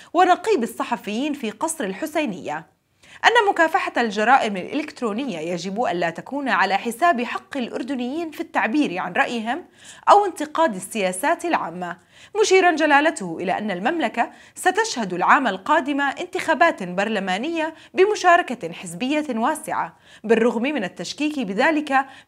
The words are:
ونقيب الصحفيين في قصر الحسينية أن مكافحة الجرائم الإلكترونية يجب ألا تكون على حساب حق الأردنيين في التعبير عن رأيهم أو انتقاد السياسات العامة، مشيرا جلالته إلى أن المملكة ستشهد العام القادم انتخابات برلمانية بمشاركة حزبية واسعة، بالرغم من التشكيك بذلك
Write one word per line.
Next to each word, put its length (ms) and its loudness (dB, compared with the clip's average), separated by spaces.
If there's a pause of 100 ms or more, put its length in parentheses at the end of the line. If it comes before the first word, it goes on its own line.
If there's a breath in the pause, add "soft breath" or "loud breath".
(140 loud breath)
ونقيب 500 4
الصحفيين 720 -4
في 180 -6
قصر 320 -6
الحسينية 960 -6 (440 loud breath)
أن 240 4
مكافحة 480 2
الجرائم 600 2
الإلكترونية 800 -6
يجب 460 -4
ألا 240 -2
تكون 400 -8
على 280 2
حساب 440 0
حق 360 -8
الأردنيين 720 -6
في 100 -10
التعبير 580 -2
عن 140 -6
رأيهم 520 -2 (440 loud breath)
أو 160 8
انتقاد 500 -2
السياسات 680 -2
العامة، 520 -4 (440 soft breath)
مشيرا 300 6
جلالته 680 2
إلى 180 -2
أن 140 -4
المملكة 600 -2 (240 loud breath)
ستشهد 580 -2
العام 340 4
القادم 540 0
انتخابات 840 0
برلمانية 920 -2 (200 loud breath)
بمشاركة 800 4
حزبية 580 -4
واسعة، 680 -2 (260 soft breath)
بالرغم 380 2
من 220 -2
التشكيك 560 -6
بذلك 680 0 (220 loud breath)